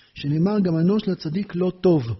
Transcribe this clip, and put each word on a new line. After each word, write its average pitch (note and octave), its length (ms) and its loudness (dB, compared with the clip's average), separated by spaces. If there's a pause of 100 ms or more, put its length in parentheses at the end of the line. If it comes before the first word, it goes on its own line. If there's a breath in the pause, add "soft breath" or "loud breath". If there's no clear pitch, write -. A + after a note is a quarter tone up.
(140 soft breath)
שנאמר, E3 460 0
"גם F3+ 180 2
אנוש F#3+ 300 2
לצדיק F3+ 480 -6
לא F3+ 160 0 (100)
טוב", E3 220 4 (160)